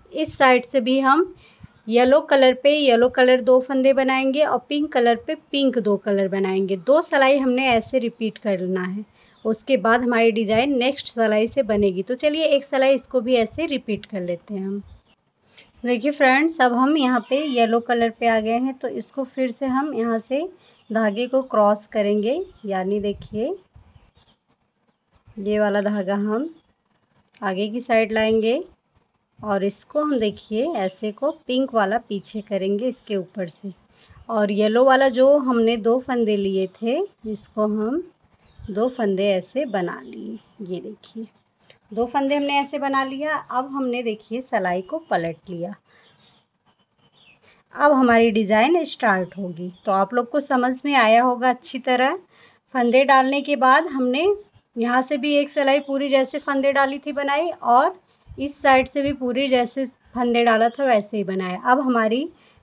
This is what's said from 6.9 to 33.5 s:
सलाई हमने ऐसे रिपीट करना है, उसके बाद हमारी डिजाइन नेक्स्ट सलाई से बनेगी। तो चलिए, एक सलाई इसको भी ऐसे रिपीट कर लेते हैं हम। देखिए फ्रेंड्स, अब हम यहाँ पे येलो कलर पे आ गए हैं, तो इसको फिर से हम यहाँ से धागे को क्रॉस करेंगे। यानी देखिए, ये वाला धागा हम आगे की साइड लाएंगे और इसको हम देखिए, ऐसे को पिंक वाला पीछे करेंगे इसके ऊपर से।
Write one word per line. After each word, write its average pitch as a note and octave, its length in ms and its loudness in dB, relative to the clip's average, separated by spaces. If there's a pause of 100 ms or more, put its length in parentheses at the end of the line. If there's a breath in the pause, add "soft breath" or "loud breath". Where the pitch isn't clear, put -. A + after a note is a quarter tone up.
सलाई C#4 340 2
हमने C4 300 0
ऐसे A#3+ 320 0
रिपीट A3+ 380 -6
करना F#3 460 -4
है, G3 220 -8 (400 soft breath)
उसके A3 320 -2
बाद A3+ 260 2
हमारी A#3 300 2
डिजाइन A3+ 440 0
नेक्स्ट C4+ 300 -2
सलाई A3 400 0
से C4 160 -2
बनेगी। G3+ 400 0
तो B3 120 -6
चलिए, D4+ 300 0
एक C#4+ 180 2
सलाई C4+ 300 2
इसको B3+ 280 -2
भी B3 140 0
ऐसे A#3 320 0
रिपीट A#3+ 380 -6
कर F#3+ 160 -8
लेते F3 320 -8
हैं F#3+ 120 -6
हम। G3 160 -8 (1000 soft breath)
देखिए B3 280 0
फ्रेंड्स, D4 500 2
अब B3 120 4
हम C4 240 2
यहाँ B3+ 320 0
पे C#4 160 0
येलो A#3 360 2
कलर A#3 300 0
पे A#3 160 -4
आ A3+ 120 2
गए A3+ 200 -2
हैं, C4 140 -4
तो C4 160 -10
इसको - 360 -8
फिर C4 260 -4
से C4+ 160 -8
हम C4+ 260 -2
यहाँ A3+ 260 -2
से C4+ 220 -4 (480 soft breath)
धागे A3 380 -2
को C4 160 0
क्रॉस G#3+ 440 2
करेंगे। G#3+ 520 0 (260)
यानी G3 340 -4
देखिए, G#3+ 560 -6 (1800)
ये G#3 200 -2
वाला G#3 240 0
धागा G3+ 340 -4
हम G#3+ 320 -2 (920)
आगे G3 280 -4
की A#3 120 -8
साइड A3+ 300 0
लाएंगे A3 420 2 (840)
और G3+ 240 -2
इसको G3+ 380 -4
हम D4 180 0
देखिए, G#3+ 480 -4
ऐसे G#3+ 440 -6
को C4+ 200 -4 (160)
पिंक C4 260 -2
वाला G#3+ 260 0
पीछे G#3 420 -10
करेंगे G3+ 460 -4
इसके B3 280 -6
ऊपर F#3 340 -6
से। F#3+ 240 -14 (560 soft breath)